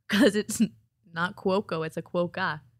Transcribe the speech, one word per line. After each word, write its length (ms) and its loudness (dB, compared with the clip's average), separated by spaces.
'Cause 280 4
it's 240 -4
n-, 140 2
not 220 -4
quokka, 500 -2
it's 120 -10
a 40 -6
quokka. 600 -4